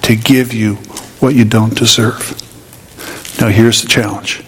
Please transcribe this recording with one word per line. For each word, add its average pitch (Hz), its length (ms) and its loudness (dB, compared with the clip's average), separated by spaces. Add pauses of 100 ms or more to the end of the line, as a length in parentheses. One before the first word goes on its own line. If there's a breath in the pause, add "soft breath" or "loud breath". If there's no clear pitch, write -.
to 113 120 2
give 120 380 0
you 107 240 -2 (420 loud breath)
what 127 160 2
you 120 100 6
don't 110 280 2
deserve." 113 640 0 (1040 loud breath)
Now 117 80 2
here's 110 340 4
the 117 60 -10
challenge. - 600 -4